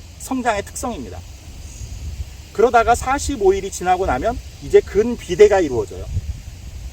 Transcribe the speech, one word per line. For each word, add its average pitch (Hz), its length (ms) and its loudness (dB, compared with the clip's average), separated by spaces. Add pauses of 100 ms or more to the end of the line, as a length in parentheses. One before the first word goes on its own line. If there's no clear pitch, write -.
(180)
성장의 226 460 -2
특성입니다. 143 540 -8 (1300)
그러다가 233 420 6
사십오 277 580 2
일이 381 180 -2
지나고 180 360 0
나면 170 320 0 (240)
이제 202 180 6
근비대가 208 800 4
이루어져요. 101 440 -2 (880)